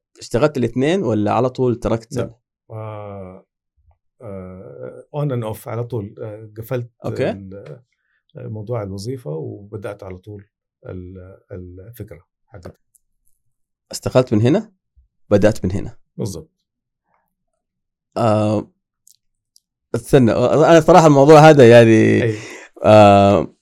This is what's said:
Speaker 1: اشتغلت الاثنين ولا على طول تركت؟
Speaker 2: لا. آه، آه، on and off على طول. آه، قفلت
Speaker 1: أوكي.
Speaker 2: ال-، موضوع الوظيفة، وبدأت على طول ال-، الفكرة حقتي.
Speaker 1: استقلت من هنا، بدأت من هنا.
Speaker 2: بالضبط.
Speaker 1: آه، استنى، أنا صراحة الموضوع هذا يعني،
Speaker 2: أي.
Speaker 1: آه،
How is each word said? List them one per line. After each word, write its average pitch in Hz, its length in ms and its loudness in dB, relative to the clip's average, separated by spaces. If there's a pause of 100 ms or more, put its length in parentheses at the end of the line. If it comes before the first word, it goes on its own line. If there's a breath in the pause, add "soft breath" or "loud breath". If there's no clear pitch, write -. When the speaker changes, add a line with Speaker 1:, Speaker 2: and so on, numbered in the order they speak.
(200)
Speaker 1:
اشتغلت 139 380 -4
الاثنين 151 460 -4
ولا 107 280 -4
على 117 180 -2
طول 123 260 -4
تركت؟ 117 420 -8
Speaker 2:
لا. 117 180 -10 (340)
آه، 104 760 -18 (760)
آه، 98 840 -18 (120)
on 147 120 -6
and 113 280 -8
off - 120 -20
على 113 160 -10
طول. 117 380 -12
آه، 110 360 -18
قفلت 120 340 -12 (140)
Speaker 1:
أوكي. 127 240 -8
Speaker 2:
ال-، 101 540 -16 (520)
موضوع 113 480 -12
الوظيفة، 110 480 -14
وبدأت 104 720 -14
على 92 140 -16
طول 104 280 -20 (400)
ال-، 92 540 -18 (120)
الفكرة 92 760 -20 (200)
حقتي. - 360 -20 (1120)
Speaker 1:
استقلت - 420 -4
من 104 80 0
هنا، 165 320 -2 (560)
بدأت 104 360 0
من 90 60 -6
هنا. - 260 -10 (200)
Speaker 2:
بالضبط. 87 380 -12 (1600)
Speaker 1:
آه، 107 540 -2 (1200)
استنى، 120 360 0
أنا 143 480 2
صراحة 165 280 4
الموضوع 151 420 8
هذا 139 200 8
يعني، 110 540 6
Speaker 2:
أي. 110 120 -4 (480 loud breath)
Speaker 1:
آه، 101 800 4